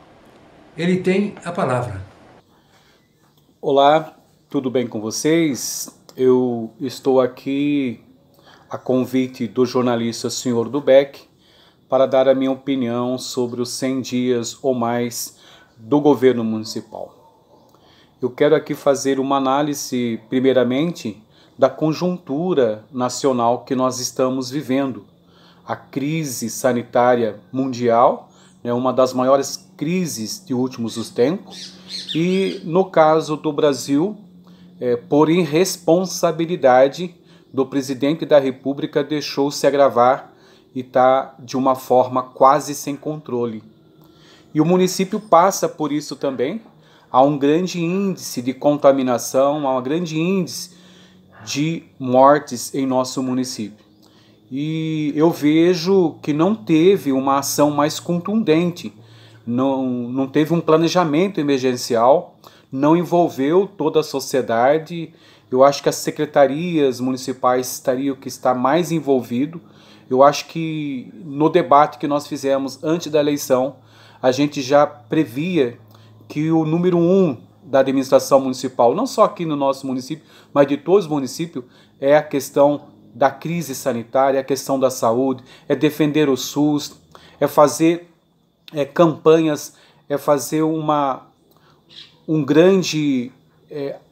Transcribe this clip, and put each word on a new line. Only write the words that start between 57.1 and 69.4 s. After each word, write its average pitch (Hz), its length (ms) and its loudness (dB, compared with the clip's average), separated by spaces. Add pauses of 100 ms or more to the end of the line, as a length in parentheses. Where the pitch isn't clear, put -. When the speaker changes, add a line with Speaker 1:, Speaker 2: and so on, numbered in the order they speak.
Speaker 2:
uma 135 280 0
ação 147 300 0
mais 147 300 -2
contundente, 175 920 -2 (520)
não, 131 400 -2 (240)
não 135 160 -4
teve 147 280 0
um 170 80 0
planejamento 165 800 -2
emergencial, 131 960 0 (340)
não 147 240 2
envolveu 170 720 0
toda 156 320 -2
a 151 40 0
sociedade. 139 1120 -2 (380)
Eu 131 140 6
acho 143 180 2
que 156 60 0
as 139 60 -2
secretarias 147 1080 0
municipais 127 720 -2
estariam 135 420 -4
que 135 140 -14
estar 127 240 -2
mais 143 360 0
envolvido. 139 720 -2 (500)